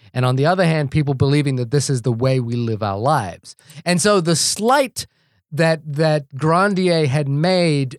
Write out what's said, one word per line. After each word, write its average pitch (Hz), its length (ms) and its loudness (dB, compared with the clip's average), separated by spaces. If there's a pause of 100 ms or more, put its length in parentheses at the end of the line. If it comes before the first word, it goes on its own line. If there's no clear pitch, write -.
(120)
And 127 120 -2
on 127 120 2
the 135 100 2
other 185 180 2
hand, 156 260 0
people 147 240 0
believing 139 420 0
that 120 140 -4
this 143 200 0
is 123 120 -2
the 123 100 0
way 131 280 0
we 120 160 -4
live 113 260 -2
our 98 160 -4
lives. 110 560 -2 (300)
And 170 160 2
so 208 200 2
the 165 140 2
slight 254 720 0 (460)
that, 165 320 0
that 151 520 -2
Grandier 175 680 2
had 139 220 -2
made 151 720 0